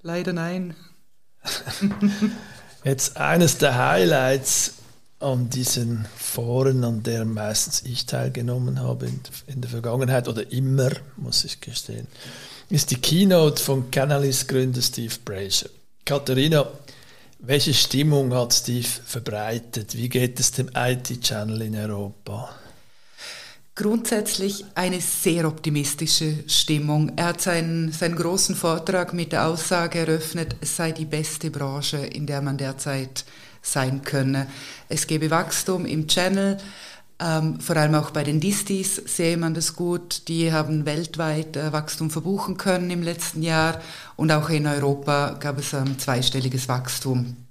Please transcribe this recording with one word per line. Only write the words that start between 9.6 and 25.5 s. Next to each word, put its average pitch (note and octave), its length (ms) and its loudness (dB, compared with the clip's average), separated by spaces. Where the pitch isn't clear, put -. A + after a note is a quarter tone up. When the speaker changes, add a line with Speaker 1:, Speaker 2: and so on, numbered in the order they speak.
Speaker 2:
der A#2+ 100 -6
Vergangenheit A#2+ 580 0
oder A2 220 -4
immer, C3 400 2
muss - 260 0
ich - 160 -8
gestehen, A2+ 480 -8
ist D3 220 2
die C3 60 2
Keynote D#3+ 640 6
von C3+ 300 0
Canalys C#3 560 2
Gründer C3 340 2
Steve A#2 320 -2
Brazier. G2 460 -2
Katharina, C#3+ 640 2
welche C#3 340 2
Stimmung C#3 600 4
hat A#2+ 200 2
Steve A#2+ 340 0
verbreitet? A2 920 -6
Wie A#2 140 -4
geht B2+ 300 0
es - 120 2
dem B2+ 240 -2
I-T-Channel A#2+ 840 -2
in G#2+ 140 -4
Europa? G#2+ 720 -6
Speaker 1:
Grundsätzlich G#3 880 0
eine F3+ 260 0
sehr E3 460 2
optimistische D3+ 1000 0